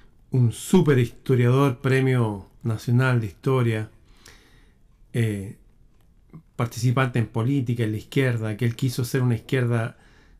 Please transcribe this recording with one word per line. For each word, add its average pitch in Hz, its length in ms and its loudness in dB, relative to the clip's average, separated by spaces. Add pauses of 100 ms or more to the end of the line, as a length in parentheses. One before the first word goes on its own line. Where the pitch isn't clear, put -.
(320)
un 123 200 4
super 151 480 4
historiador, 123 840 0
Premio 127 680 0 (160)
Nacional 120 580 0
de 110 60 -4
Historia, 117 640 -2 (1200)
eh, 107 460 -4 (1000)
participante 123 640 0
en 113 80 0
política, 120 560 -2
en 107 80 -2
la 107 60 -4
izquierda, 110 600 -2
que 123 80 -2
él 117 100 -2
quiso 127 300 -4
ser 131 160 -2
una 123 140 0
izquierda 120 640 -2 (420)